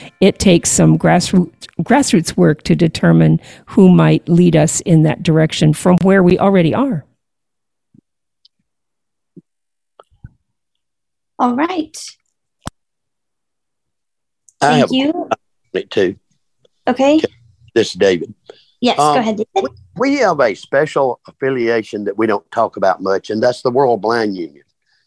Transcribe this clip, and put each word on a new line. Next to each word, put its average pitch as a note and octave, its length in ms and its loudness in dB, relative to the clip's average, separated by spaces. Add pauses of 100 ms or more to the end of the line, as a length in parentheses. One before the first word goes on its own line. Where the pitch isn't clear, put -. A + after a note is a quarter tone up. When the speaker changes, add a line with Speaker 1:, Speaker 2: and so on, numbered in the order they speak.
(220)
Speaker 1:
it F#3+ 160 2
takes E3+ 320 2
some D#3+ 300 2
grassroots, F3 520 0 (300)
grassroots A3+ 560 0
work E3 260 2
to E3+ 120 0
determine D#3+ 680 2 (240)
who F#3 240 4
might D#3+ 400 2
lead E3+ 260 4
us D#3 260 0
in D#3+ 220 2
that D#3 200 -2
direction D#3 500 0
from F3+ 300 0
where F#3+ 180 4
we F3+ 160 4
already F3 380 2
are. A#3 280 -4 (4000)
Speaker 2:
All B3 160 -2
right. E4 420 -6 (2750)
Speaker 3:
I - 40 0
Speaker 2:
Thank B3 160 2
Speaker 3:
have A#3+ 100 0
a C4 40 -4
Speaker 2:
you. C#4 160 -2
Speaker 3:
comment - 800 -10
too. G2 300 -2 (680)
Speaker 2:
Okay. C#4 320 2 (540)
Speaker 3:
This A2 140 0
is - 60 -12
David. F#2 420 -2 (460)
Speaker 2:
Yes, A#3+ 140 0
go A#3+ 80 0
Speaker 3:
Um, - 140 2
Speaker 2:
ahead, A3 180 -2 (180)
David. F#4+ 180 -4 (260)
Speaker 3:
we, C4 140 -2
we C#4+ 80 -2
have F3+ 200 0
a A2+ 160 0
special C#3+ 720 -4
affiliation A#2 800 -4
that G2 120 -8
we A2+ 100 0
don't G2+ 220 -4
talk A2 280 -4
about F#2+ 240 -2
much, F#2+ 280 -4
and A2 140 -4
that's B2 180 -2
the B2+ 100 -2
World A#2+ 300 0
Blind A2 360 -4
Union. D2 260 -14 (440)